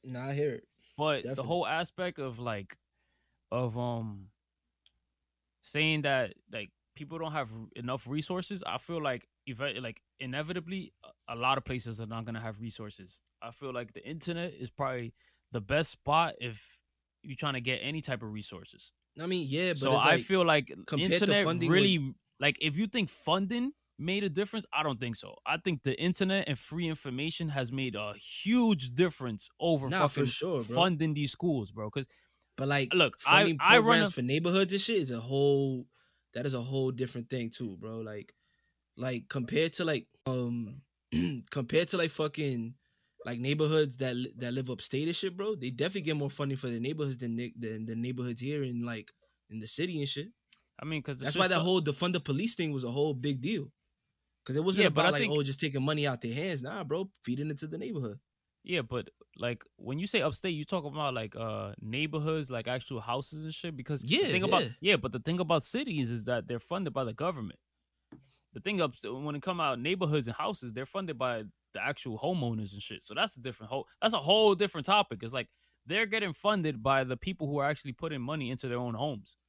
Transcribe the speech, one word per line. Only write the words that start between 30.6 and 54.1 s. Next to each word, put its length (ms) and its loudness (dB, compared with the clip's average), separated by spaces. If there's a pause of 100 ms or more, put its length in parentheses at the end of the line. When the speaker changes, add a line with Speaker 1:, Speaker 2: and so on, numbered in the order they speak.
Speaker 1:
bro. 120 -6
Speaker 2:
funding 380 4
these 180 2
schools, 400 0
bro. 180 -6
'Cause 180 -4 (480)
Speaker 1:
But, 120 -2
like, 260 2
Speaker 2:
look, 320 4
I, 140 10
Speaker 1:
funding 200 6
Speaker 2:
I 200 10
run 40 8
Speaker 1:
programs 260 8
Speaker 2:
a 40 0
Speaker 1:
for 80 -2
neighborhoods 520 4
and 80 2
shit 160 2
is 140 0
a 80 -4
whole, 680 4 (460)
that 120 -4
is 80 0
a 80 -2
whole 300 0
different 380 -4
thing 200 -2
too, 280 -6
bro. 220 -10
Like, 340 -10 (640)
like, 320 -4
compared 440 0
to, 120 0
like, 220 0 (200)
um, 540 -2 (300)
<clears throat> 400 0
compared 380 2
to, 80 0
like, 140 2
fucking, 640 -2 (500)
like, 140 -4
neighborhoods 580 2
that 180 0
li-, 220 -4
that 160 -4
live 160 -4
upstate 380 -2
and 80 0
shit, 220 -2
bro, 180 -4
they 160 -6
definitely 300 -2
get 160 0
more 120 0
funding 280 -2
for 120 -6
the 100 -2
neighborhoods 380 -2
than 180 -4
ni-, 220 -6
than 280 -6
the 100 -6
neighborhoods 460 -4
here 220 -2
in, 220 -4
like, 260 -8 (380)
in 100 -8
the 80 -6
city 320 -2
and 100 -2
shit. 200 -6 (500)
Speaker 2:
I 60 -10
mean, 160 -2
'cause 180 -6
the 60 -8
Speaker 1:
That's 100 2
Speaker 2:
shit's 60 2
Speaker 1:
why 80 6
that 60 4
Speaker 2:
so 60 4
Speaker 1:
whole 200 4
defund 320 0
the 60 0
police 360 0
thing 160 -2
was 120 -2
a 80 -4
whole 220 2
big 280 -2
deal. 300 -4 (760)